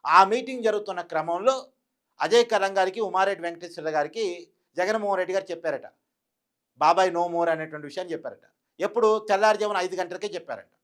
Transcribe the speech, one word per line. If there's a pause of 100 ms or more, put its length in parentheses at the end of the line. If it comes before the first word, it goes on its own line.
ఆ
మీటింగ్
జరుగుతున్న
క్రమంలో (540)
అజయ్
కలాం
గారికి,
ఉమారెడ్డి
వెంకటేశ్వర
గారికి (280)
జగన్మోహన్
రెడ్డి
గారు
చెప్పారట, (840)
"బాబాయ్
no
more"
అనేటువంటి
విషయాన్ని
చెప్పారట. (320)
ఎప్పుడు?
తెల్లారుజామున
ఐదు
గంటలకే
చెప్పారట. (140)